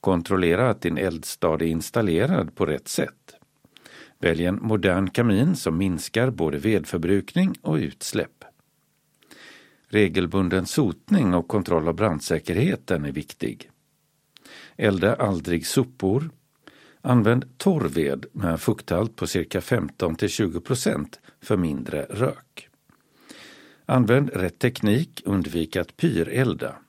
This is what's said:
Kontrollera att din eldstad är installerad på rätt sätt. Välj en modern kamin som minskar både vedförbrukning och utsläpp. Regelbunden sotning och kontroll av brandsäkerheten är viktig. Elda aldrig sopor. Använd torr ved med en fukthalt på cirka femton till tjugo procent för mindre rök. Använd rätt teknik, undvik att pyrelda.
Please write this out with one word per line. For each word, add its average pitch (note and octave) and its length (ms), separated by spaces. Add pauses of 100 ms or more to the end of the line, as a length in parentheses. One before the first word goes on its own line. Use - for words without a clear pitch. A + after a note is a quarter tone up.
Kontrollera F#2 680
att G#2 120
din E2 160
eldstad E2 560
är D#2+ 100
installerad E2+ 920
på F#2+ 100
rätt D2+ 220
sätt. - 480 (880)
Välj E2+ 240
en F#2 160
modern F#2+ 480
kamin A#2+ 460
som E2 220
minskar G2 520
både D#2 280
vedförbrukning F#2+ 1040
och D#2 140
utsläpp. - 680 (1400)
Regelbunden F#2 800
sotning A#2 680
och F2 140
kontroll E2+ 400
av E2 60
brandsäkerheten F2 1120
är C#2+ 60
viktig. - 580 (1080)
Elda G2+ 380
aldrig F2 520
sopor. C3 600 (720)
Använd A#2+ 560
torr D#3 300
ved C#2+ 440
med F2 200
en D#2+ 60
fukthalt G#2+ 580
på F2 120
cirka - 340
femton E2+ 540
till G#2 140
tjugo F2+ 300
procent - 600 (220)
för - 160
mindre D2 520
rök. - 600 (1160)
Använd B2+ 480
rätt F#2 260
teknik, A#2+ 680
undvik E2+ 500
att F2+ 220
pyrelda. F#2+ 800 (140)